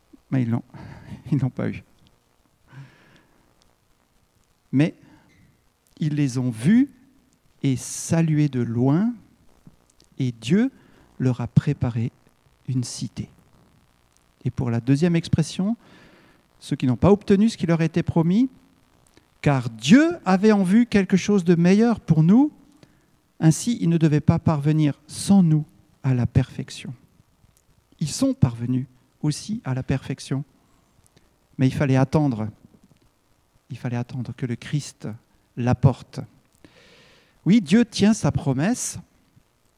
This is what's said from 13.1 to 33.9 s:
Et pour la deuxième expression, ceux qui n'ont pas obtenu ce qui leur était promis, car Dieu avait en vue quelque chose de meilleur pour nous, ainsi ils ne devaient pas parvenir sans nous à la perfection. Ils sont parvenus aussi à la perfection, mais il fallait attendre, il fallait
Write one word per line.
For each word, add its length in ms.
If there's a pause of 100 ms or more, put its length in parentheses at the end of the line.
Et 80
pour 180
la 100
deuxième 360
expression, 600 (840)
ceux 160
qui 100
n'ont 100
pas 160
obtenu 380
ce 80
qui 80
leur 160
était 220
promis, 460 (920)
car 300
Dieu 540
avait 260
en 100
vue 240
quelque 320
chose 260
de 120
meilleur 440
pour 220
nous, 300 (880)
ainsi 420
ils 80
ne 80
devaient 220
pas 180
parvenir 720
sans 340
nous 240 (380)
à 100
la 140
perfection. 640 (1080)
Ils 120
sont 240
parvenus 500 (380)
aussi 420
à 80
la 80
perfection, 600 (1120)
mais 100
il 60
fallait 220
attendre, 520 (1200)
il 80
fallait 180